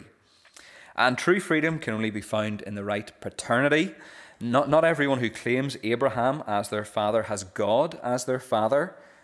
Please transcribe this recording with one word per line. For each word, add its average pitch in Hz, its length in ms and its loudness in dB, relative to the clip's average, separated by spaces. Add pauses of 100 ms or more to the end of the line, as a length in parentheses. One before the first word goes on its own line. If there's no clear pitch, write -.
(960)
And 123 200 4
true 180 240 2
freedom 160 380 0
can 123 160 -4
only 110 160 -2
be 104 120 -6
found 107 420 -4
in 104 100 -10
the 104 100 -8
right 104 280 -4 (100)
paternity. 143 720 2 (500)
Not, 127 260 2
not 156 140 6
everyone 143 360 2
who 120 100 0
claims 127 540 -2
Abraham 123 640 0
as 104 220 -2
their 107 140 -4
father 107 400 0
has 101 200 -6
God 110 580 0
as 123 240 -2
their 127 140 -2
father. 123 560 0 (280)